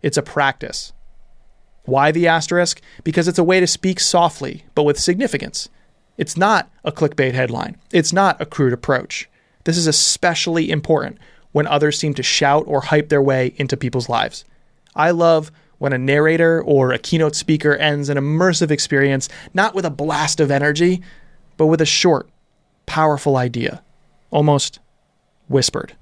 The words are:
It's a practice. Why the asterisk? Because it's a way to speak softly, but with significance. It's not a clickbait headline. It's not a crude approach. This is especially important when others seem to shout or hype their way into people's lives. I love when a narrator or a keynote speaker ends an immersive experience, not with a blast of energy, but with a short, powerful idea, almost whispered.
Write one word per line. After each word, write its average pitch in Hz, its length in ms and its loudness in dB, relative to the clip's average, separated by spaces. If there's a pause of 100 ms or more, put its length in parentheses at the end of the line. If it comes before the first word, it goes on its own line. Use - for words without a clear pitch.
It's 151 160 -2
a 139 40 -2
practice. - 680 -6 (920)
Why 135 260 2
the 170 160 0
asterisk? 170 540 0 (240)
Because 165 240 0
it's 175 100 -2
a 175 60 4
way 185 160 4
to 180 80 4
speak 185 320 -2
softly, - 640 0 (100)
but 151 80 2
with 147 160 2
significance. - 680 -4 (500)
It's - 180 -6
not 196 320 2 (140)
a 156 80 -4
clickbait 139 440 -2
headline. 123 420 -4 (160)
It's 165 200 2
not 190 280 0
a 156 60 -6
crude 135 260 0
approach. - 580 -4 (320)
This 165 140 -2
is 170 100 0
especially 165 840 0
important 151 460 -2 (340)
when 151 160 0
others 147 280 2
seem 151 160 -2
to 127 100 -6
shout 147 440 2
or 143 140 -2
hype 151 300 0
their 143 120 4
way 131 360 0
into 135 180 -2
people's 123 320 -4
lives. - 360 -4 (520)
I 165 160 2
love 165 400 2 (260)
when 139 140 -2
a 127 60 0
narrator 160 640 2
or 135 300 2
a 123 80 -2
keynote 156 380 0
speaker 151 400 0
ends 147 320 -2
an 143 100 -2
immersive 156 540 0
experience, 139 560 0 (240)
not 202 200 0
with 190 120 -4
a 165 60 -2
blast 151 500 -4
of 143 100 2
energy, 151 500 0 (560)
but 156 100 2
with 160 140 2
a 156 60 2
short, - 420 2 (580)
powerful 147 500 0
idea, 120 480 -6 (480)
almost 147 480 0 (680)
whispered. - 560 -2